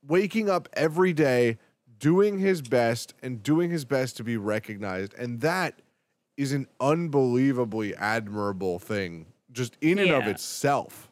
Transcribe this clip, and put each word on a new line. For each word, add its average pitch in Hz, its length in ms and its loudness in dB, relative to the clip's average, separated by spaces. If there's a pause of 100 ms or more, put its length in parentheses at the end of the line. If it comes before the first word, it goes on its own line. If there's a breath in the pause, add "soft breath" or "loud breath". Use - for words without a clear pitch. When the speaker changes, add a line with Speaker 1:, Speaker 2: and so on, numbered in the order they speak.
Speaker 1:
waking 196 460 0
up 180 240 0
every 165 400 2
day, 127 460 4 (400 soft breath)
doing 190 400 4
his 190 240 0
best 117 500 0 (100)
and 127 200 -8
doing 165 280 2
his 160 140 -4
best 131 320 -2
to 117 80 -10
be 113 140 -2
recognized. 101 760 -4
And 120 280 -8
that 170 400 -2 (560)
is 139 140 -2
an 139 140 -2 (140)
unbelievably 127 1120 0
admirable 101 840 -4
thing, 87 480 -6 (260)
just 120 300 -8
in 170 160 2
and 190 120 2
of 135 140 2
Speaker 2:
Yeah. 107 60 0
Speaker 1:
itself. - 800 -4